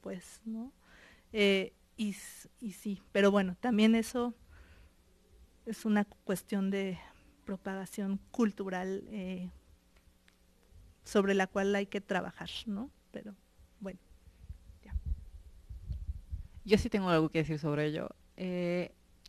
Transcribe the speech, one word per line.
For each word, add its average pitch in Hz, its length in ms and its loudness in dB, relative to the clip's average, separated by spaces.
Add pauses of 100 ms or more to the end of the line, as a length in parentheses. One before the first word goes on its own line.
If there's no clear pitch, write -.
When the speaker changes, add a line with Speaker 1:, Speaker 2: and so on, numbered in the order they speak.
Speaker 1:
pues, 190 440 -12
¿no? 226 280 -8 (600)
Eh, 196 400 4 (240)
y 214 140 -2
s-, - 380 -14 (120)
y 214 120 -8
sí, 196 300 -8 (100)
pero 202 180 8
bueno, 190 300 4
también 226 340 8
eso 240 400 0 (1300)
es 226 180 -8
una 208 200 4
cuestión 196 680 -2
de 196 280 -2 (460)
propagación 196 720 -4 (120)
cultural, 190 800 -2
eh, 185 420 -8 (1500)
sobre 196 300 2
la 190 120 4
cual 196 280 0
hay 202 120 0
que 202 140 -6
trabajar, 180 480 -6 (180)
¿no? 220 240 -6 (200)
Pero, 208 240 -14 (460)
bueno, 190 180 -10 (840)
ya. - 120 -14 (1700)
Speaker 2:
Yo 202 140 6
sí 240 100 2
tengo 196 220 0
algo 160 180 6
que 160 120 0
decir 156 180 -2
sobre 151 280 0
ello. 151 220 -4 (280)
Eh, 180 580 -4 (340)